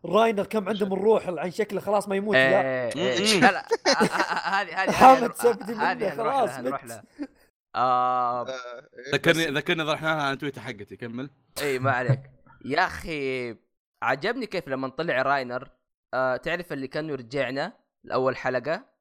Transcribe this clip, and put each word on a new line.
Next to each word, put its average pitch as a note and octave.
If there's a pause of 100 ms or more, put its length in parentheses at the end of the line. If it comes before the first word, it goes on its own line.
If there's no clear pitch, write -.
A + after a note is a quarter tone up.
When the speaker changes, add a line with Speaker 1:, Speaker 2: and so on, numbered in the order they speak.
Speaker 1:
راينر G3+
كم G3+
عنده G#3
من F#3+
روح، F#3+
عن E3+
شكله G#3
خلاص G3+
ما G3
يموت، G3+
لا. C3
Speaker 2:
إيه، B2+
إيه. G3+
Speaker 3:
مم. F3
Speaker 2:
لا، G3
لا، E3
آه، -
آه، A3
آه، F3+
هذه، F#3
هذه، G3
Speaker 1:
حامد C4
Speaker 2:
هذه A#3
Speaker 1:
سبدي A#3
Speaker 2:
هذه G#3+
Speaker 1:
منه، G3+
Speaker 2:
هنروح A#3
Speaker 1:
خلاص A#3
Speaker 2:
لها، -
هنروح C4
Speaker 1:
مت. A#3+
Speaker 2:
لها. - (720)
آه، B2
Speaker 4:
آه، A#2+
إيه. B2+
Speaker 3:
ذكرني، E3
Speaker 2:
بس D3
Speaker 3:
ذكرني D#3+
ذكرناها D#3
عن C3+
تويتر C3+
حقتي، G#2
كمل. A#2+ (320)
Speaker 2:
إيه، C#3
ما C3
عليك. B2+ (340)
يا D#3
أخي، C3 (460)
عجبني E3
كيف F3
لما C3+
طلع C3+
راينر، B2+ (440)
آه، B2+
تعرف E3+
اللي C3+
كأنه D#3
رجعنا C3 (300)
لأول B2+
حلقة. C3